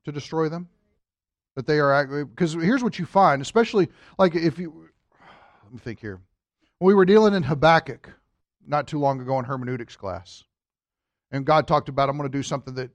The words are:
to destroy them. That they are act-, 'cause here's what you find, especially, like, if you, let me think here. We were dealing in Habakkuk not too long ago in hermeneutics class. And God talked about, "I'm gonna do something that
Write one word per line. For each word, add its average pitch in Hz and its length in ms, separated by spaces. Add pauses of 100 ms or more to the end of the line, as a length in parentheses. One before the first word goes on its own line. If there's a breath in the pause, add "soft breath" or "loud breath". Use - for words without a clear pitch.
to 151 80
destroy 156 360
them. 175 200 (880)
That - 100
they 151 120
are 143 140
act-, 139 440
'cause 165 180
here's 208 280
what 214 160
you 175 80
find, 156 360
especially, 220 480 (280 soft breath)
like, 185 160
if 170 240
you, - 300 (760 soft breath)
let - 80
me 120 60
think 110 220
here. 98 200 (600)
We 190 140
were 196 100
dealing 208 300
in 185 80
Habakkuk 156 680 (580)
not 147 200
too 156 120
long 139 220
ago 131 180
in 123 60
hermeneutics 123 520
class. 92 480 (880)
And 135 140
God 147 240
talked 151 200
about, 139 200
"I'm 139 80
gonna 143 140
do 139 120
something 131 320
that 127 200